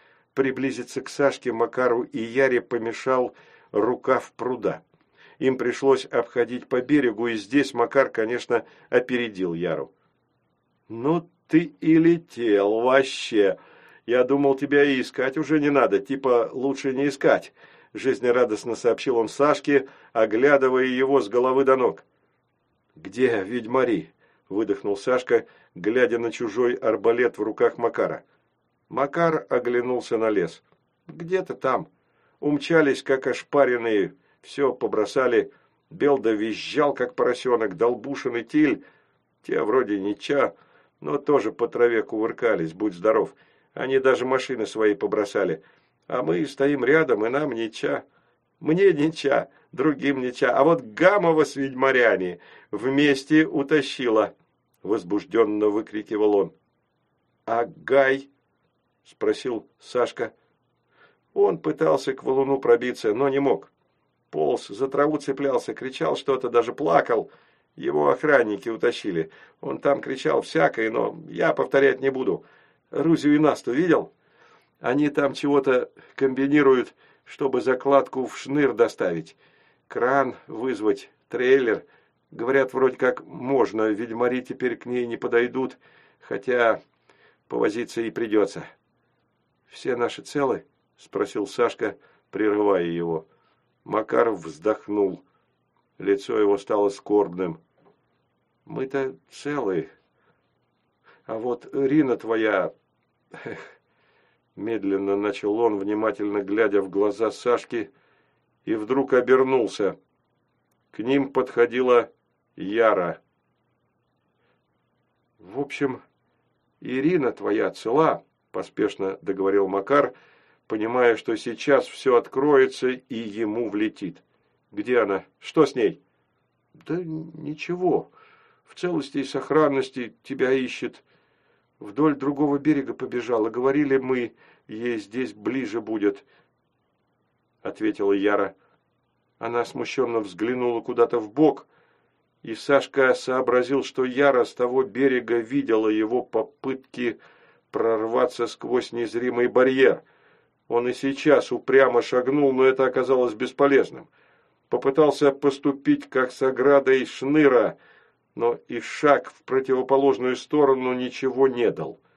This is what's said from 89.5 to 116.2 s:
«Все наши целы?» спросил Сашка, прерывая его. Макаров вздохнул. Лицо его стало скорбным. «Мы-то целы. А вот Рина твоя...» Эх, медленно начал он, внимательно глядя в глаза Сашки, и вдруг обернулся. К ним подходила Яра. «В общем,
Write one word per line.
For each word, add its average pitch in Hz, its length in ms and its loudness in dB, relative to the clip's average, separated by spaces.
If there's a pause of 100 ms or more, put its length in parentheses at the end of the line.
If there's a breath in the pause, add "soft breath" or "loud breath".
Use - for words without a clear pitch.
«Все - 280 -6
наши 117 260 -4
целы?» 135 420 -2 (320)
спросил 101 500 -4
Сашка, 113 500 -2 (340 soft breath)
прерывая 101 540 2
его. 85 420 -4 (580)
Макаров 110 560 0
вздохнул. 87 800 -2 (760)
Лицо 101 400 -2
его 101 200 2
стало 101 300 0
скорбным. 92 720 -2 (1040)
«Мы-то 131 520 -6 (140)
целы. 110 580 -4 (1400 soft breath)
А 113 120 -10
вот 120 340 -6
Рина 135 440 2
твоя...» 110 560 0 (580)
Эх, - 280 -14 (960 loud breath)
медленно 98 600 -2
начал 104 420 -2
он, 110 200 2
внимательно 104 640 -4
глядя 101 380 0
в 95 80 -6
глаза 104 420 0
Сашки, 117 600 -4 (760)
и 110 100 -4
вдруг 131 380 -2
обернулся. 127 880 2 (920)
К - 100 -14
ним 135 320 0
подходила 120 800 2 (460)
Яра. 98 640 0 (2250)
«В 101 220 -12
общем, 139 420 -6 (800)